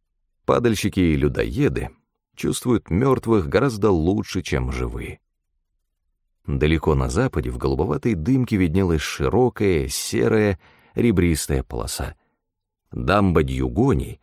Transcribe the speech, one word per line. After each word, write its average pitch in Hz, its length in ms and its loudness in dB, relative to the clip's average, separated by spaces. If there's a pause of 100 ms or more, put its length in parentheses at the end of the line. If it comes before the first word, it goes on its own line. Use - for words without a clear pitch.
(460)
Падальщики 104 540 0
и 82 160 4
людоеды 69 720 -2 (460)
чувствуют - 560 -2
мёртвых 113 560 2
гораздо 107 420 2
лучше, 92 540 0
чем 64 280 -2
живые. 60 480 -8 (1300)
Далеко 78 480 2
на 65 160 0
западе 85 400 -2
в 62 80 -8
голубоватой 90 560 -2
дымке 113 440 0
виднелась 87 440 2
широкая, 92 840 0
серая, 110 720 0 (340)
ребристая 87 720 2
полоса. - 520 -8 (760)
Дамба 85 500 2
Дьюгоний, 65 800 -2